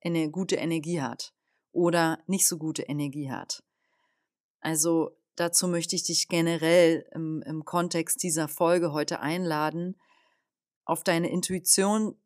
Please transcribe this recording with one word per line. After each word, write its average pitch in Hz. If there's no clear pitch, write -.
eine 165
gute 185
Energie 165
hat 120
oder 170
nicht 185
so 170
gute 156
Energie 143
hat. -
Also 160
dazu 170
möchte 170
ich 175
dich -
generell 165
im, 160
im 156
Kontext 170
dieser 160
Folge 170
heute 147
einladen, 165
auf 165
deine 170
Intuition 196